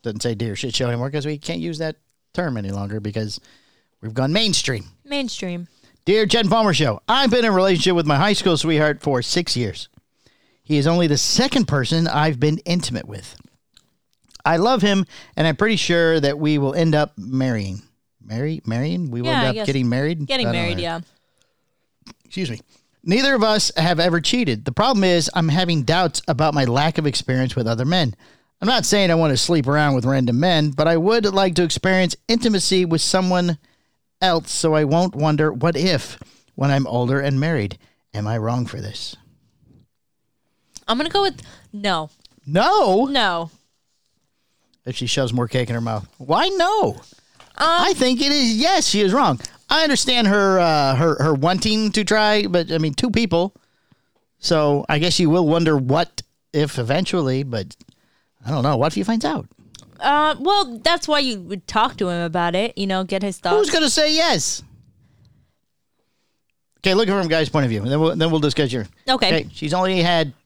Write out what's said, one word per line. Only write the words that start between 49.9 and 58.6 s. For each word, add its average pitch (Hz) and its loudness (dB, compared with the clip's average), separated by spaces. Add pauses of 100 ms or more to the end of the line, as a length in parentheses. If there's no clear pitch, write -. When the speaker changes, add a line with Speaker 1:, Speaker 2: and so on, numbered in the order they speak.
Speaker 1:
her, 196 4
uh, 151 2
her, 151 2
her 156 2
wanting 190 0
to 214 0
try, 214 2
but, 175 0
I 165 0
mean, 156 0
two 254 -2
people. 190 0 (840)
So 147 2
I 147 2
guess 165 0
you 170 4
will 156 4
wonder 160 4
what 135 0 (320)
if 147 -2
eventually, 135 -2
but 117 -8 (720)
I 117 -6
don't 139 -2